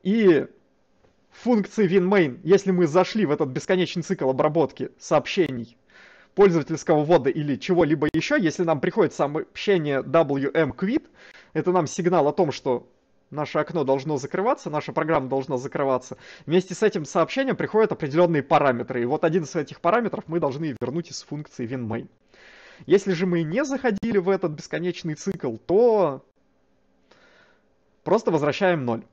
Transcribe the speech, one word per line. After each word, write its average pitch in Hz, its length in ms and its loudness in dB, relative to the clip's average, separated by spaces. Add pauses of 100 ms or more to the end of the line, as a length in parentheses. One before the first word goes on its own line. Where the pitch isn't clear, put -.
И 190 440 4 (840)
в - 60 -20
функции 214 480 0
win 180 240 2
main, 170 340 2
если 190 280 2
мы 180 160 2
зашли 185 380 2
в 139 60 0
этот 135 180 0
бесконечный 170 540 -2
цикл 151 260 -2
обработки 147 680 0
сообщений, 139 760 -2 (580)
пользовательского 165 720 4
ввода 147 260 4
или 147 280 -2
чего-либо 160 560 2
еще, 160 240 0
если 185 260 0
нам 160 160 0
приходит 180 340 0
сообщение 147 880 -2
W 139 520 0
M 156 180 2
quit, 226 360 -2 (460)
это 156 180 0
нам 175 140 2
сигнал 170 420 0
о 147 60 0
том, 160 180 0
что - 360 -4 (420)
наше 147 300 -4
окно 151 240 -2
должно 135 340 0
закрываться, 185 540 -4
наша 147 200 -6
программа 156 380 0
должна 135 280 -4
закрываться. 135 600 -4 (300)
Вместе 180 260 0
с - 80 -6
этим 202 240 0
сообщением 220 500 0
приходят 214 360 0
определенные 160 500 2
параметры. 127 640 0
И - 20 0
вот 151 180 -2
один 165 200 0
из 139 120 -12
этих 151 240 -6
параметров 202 460 -2
мы 170 140 -4
должны 143 420 -4
вернуть 160 300 -6
из - 100 -14
функции 147 460 -10
win 123 200 -8
main. 117 200 -6 (800)
Если 196 260 2
же 175 140 0
мы 170 160 0
не 185 200 -2
заходили 233 540 -2
в 185 120 0
этот 185 240 0
бесконечный 165 600 -6
цикл, 147 440 -6
то 196 680 2 (1800)
просто 214 280 0
возвращаем 151 540 0
ноль. 117 260 -4